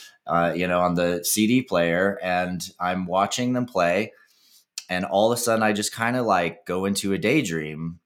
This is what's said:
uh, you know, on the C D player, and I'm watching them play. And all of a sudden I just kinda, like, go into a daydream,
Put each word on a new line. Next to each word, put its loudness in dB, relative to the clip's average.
uh, 2
you -2
know, 2
on 2
the 0
C 2
D 2
player, 0
and -2
I'm -2
watching 0
them -2
play. 0
And -2
all 4
of 0
a -4
sudden 0
I 4
just -4
kinda, -2
like, 0
go -2
into -2
a 0
daydream, -2